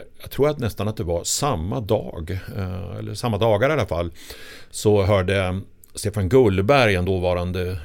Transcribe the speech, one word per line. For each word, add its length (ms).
jag 80
tror 180
att 100
nästan 300
att 80
det 80
var 200
samma 560
dag, 580
eh, 420
eller 160
samma 240
dagar 320
i 20
alla 140
fall, 240
så 320
hörde 580
Stefan 340
Gullberg, 680
en 100
dåvarande 800